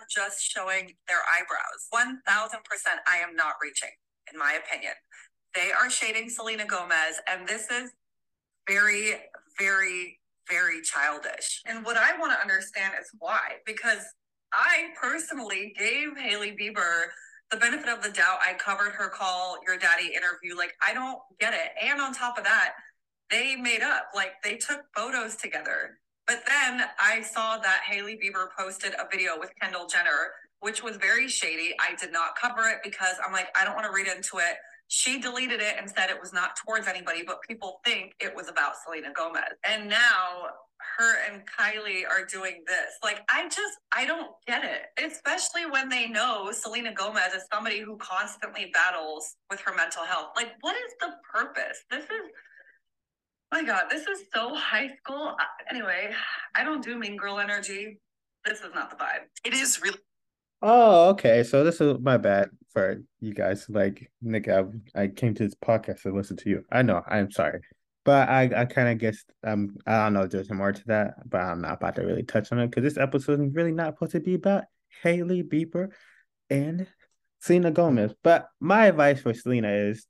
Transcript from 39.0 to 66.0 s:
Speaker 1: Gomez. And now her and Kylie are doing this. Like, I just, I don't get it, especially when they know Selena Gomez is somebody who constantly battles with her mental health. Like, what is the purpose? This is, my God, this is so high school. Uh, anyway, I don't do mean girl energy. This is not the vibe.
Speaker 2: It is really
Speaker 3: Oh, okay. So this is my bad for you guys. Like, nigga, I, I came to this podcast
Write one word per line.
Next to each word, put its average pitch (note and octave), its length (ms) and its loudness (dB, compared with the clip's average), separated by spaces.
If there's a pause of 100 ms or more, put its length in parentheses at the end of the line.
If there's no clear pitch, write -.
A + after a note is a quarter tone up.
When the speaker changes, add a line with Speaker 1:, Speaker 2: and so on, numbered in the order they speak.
Speaker 1:
Gomez. E3 500 -6
And G#3 240 -4
now G3+ 640 2 (480)
her A3+ 220 4
and G3 280 -8
Kylie G#3 580 -4
are F#3 200 -2
doing F#3+ 420 -8
this. F3+ 340 -2
Like, G#3 280 -4
I D#4+ 180 0
just, - 320 -6 (140)
I A#3+ 100 0
don't D#4 320 -4 (100)
get A#3+ 200 -4
it, - 220 -8 (140)
especially E4+ 640 -4
when C4+ 220 -2
they A#3+ 220 -2
know G#3+ 420 -2
Selena A#3 420 -6
Gomez G3 400 0
is F#3+ 200 -6
somebody G#3+ 260 -2
who G#3+ 200 -10
constantly G3+ 720 -6
battles D#3 640 -2 (120)
with G3 120 -8
her G3 120 -4
mental E3 300 -2
health. F3+ 320 -4
Like, A3+ 240 -4
what F4+ 160 -4
is A#4+ 240 -8
the E4+ 160 -6 (160)
purpose? - 580 -4
This C#4 140 -6
is, A4 260 -8 (1200)
my D#4+ 140 -2
God, G3 260 0
this D#4 180 -4
is G4 260 -6
so A#3 200 -2
high C4+ 440 -2
school. C#4+ 420 -8
Uh, D4+ 60 0 (240)
anyway, G#3 440 -4 (400)
I B3+ 120 0
don't D4+ 180 -2
do A#3 140 -8
mean G#3 180 -6
girl G3+ 240 -6
energy. G3+ 580 -6 (460)
This - 160 -4
is - 140 -14
not - 160 -6
the - 80 -18
vibe. - 320 -6 (160)
Speaker 2:
It A#3+ 80 -4
is C4+ 280 2
really G3 180 -4 (640)
Speaker 3:
Oh, G#3 460 10
okay. A#2+ 340 8
So C#3 200 6
this E3 180 4
is C#3+ 200 6
my C3 160 6
bad G2+ 340 4 (200)
for F#2+ 300 2 (180)
you G#2+ 140 -6
guys. F#2+ 340 0
Like, G2 440 0 (120)
nigga, G#2 480 2 (220)
I, G2+ 80 0
I G2 60 4
came G#2+ 260 2
to A2 100 0
this G2 120 0
podcast - 480 0